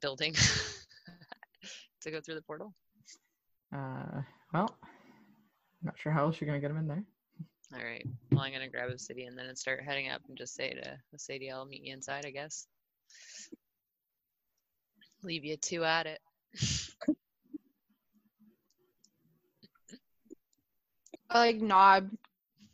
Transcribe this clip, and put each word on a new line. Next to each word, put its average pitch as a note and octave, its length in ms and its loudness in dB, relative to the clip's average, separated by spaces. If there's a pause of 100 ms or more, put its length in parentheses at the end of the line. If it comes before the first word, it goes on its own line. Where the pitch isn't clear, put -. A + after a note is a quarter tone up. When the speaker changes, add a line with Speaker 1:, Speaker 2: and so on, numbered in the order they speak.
Speaker 1:
building D3 340 -2
<laughs> - 1700 -2
to D#3+ 100 -10
go D#3 100 -6
through D#3+ 160 -10
the D#3 60 -10
portal? F3+ 320 -12 (1000)
Speaker 2:
Uh, C3+ 480 -6 (320)
well, F#3+ 280 0
I'm - 1040 -20
not - 140 -6
sure D3+ 140 -2
how D3 120 4
else D#3+ 160 0
you're D3+ 60 -4
gonna D3 140 -2
get C#3+ 100 -2
'em D#3 80 -4
in D#3+ 100 -2
there. E3+ 160 -4 (720)
Speaker 1:
All A#2+ 100 -8
right. A#2 220 -8 (240)
Well, C#3+ 120 6
I'm C3+ 100 -4
gonna C3 180 -6
grab B2 200 -4
Obsidian B2 460 -12
then B2+ 100 -10
and B2+ 120 -12
start C3 260 -4
heading C#3 240 -4
up C3+ 200 -6
and C3 100 -16
just B2+ 160 -12
say C3 180 -4
to C3 260 -12 (140)
Obsidian, C3+ 420 -12
"I'll C3+ 120 -12
meet C#3 160 -16
you C3+ 100 -12
inside, C3+ 320 -8
I C#3+ 60 -10
guess." C#3+ 360 -12 (2500)
Leave E3 220 -4
you D3+ 120 -4
two E3+ 280 -2
at D#3+ 220 2
it. D#3 140 -10 (340)
<laughs> - 640 -2 (4000)
Speaker 3:
I, A#3 100 6
like, A#3 180 8
nod G3 600 8 (580)